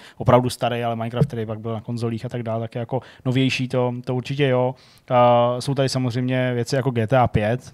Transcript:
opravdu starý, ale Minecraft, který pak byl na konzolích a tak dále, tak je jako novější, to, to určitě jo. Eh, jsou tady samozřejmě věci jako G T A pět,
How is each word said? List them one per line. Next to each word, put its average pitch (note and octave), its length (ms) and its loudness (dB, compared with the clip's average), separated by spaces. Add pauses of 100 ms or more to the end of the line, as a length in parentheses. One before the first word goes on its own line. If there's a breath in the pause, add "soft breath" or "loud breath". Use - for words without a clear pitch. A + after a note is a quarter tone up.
(160 loud breath)
opravdu B2 340 4
starý, A#2+ 340 -4
ale A#2 120 -2
Minecraft, A2+ 320 -2
který A2+ 180 -6
pak G#2+ 140 -8
byl A2+ 120 -6
na A2 80 -6
konzolích A#2 440 -6
a B2 40 -8
tak A#2 140 -8
dále, A2+ 180 -4
tak A2+ 140 -10
je B2+ 40 -8
jako A#2+ 220 -6 (240 loud breath)
novější, C3 440 0
to, B2 260 0 (100)
to B2+ 100 -4
určitě C3+ 340 -2
jo. B2+ 260 2 (360 soft breath)
Eh, A#2+ 500 4
jsou C#3 140 -4
tady C3+ 140 2
samozřejmě B2+ 640 -2
věci A#2+ 220 -2
jako C3 140 0
G A#2 160 0
T C3 120 4
A A#2+ 100 6
pět, A2+ 460 -2